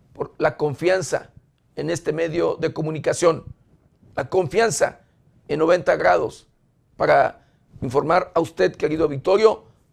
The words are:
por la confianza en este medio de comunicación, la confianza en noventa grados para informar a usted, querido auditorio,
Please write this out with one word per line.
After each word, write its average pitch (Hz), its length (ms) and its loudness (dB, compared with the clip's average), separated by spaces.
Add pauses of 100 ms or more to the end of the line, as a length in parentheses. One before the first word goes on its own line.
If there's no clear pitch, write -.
(120)
por - 240 -10
la 151 220 0
confianza 160 720 -2 (440)
en 147 140 -6
este 160 240 -4
medio 165 440 -2
de 160 180 -4
comunicación, 160 720 -2 (680)
la 139 140 -8
confianza 190 720 0 (480)
en 147 100 -2
noventa 165 380 2
grados 175 500 0 (500)
para - 520 2 (320)
informar 147 540 0
a 170 60 2
usted, 165 360 -2
querido 156 280 -2
auditorio, 190 600 2 (280)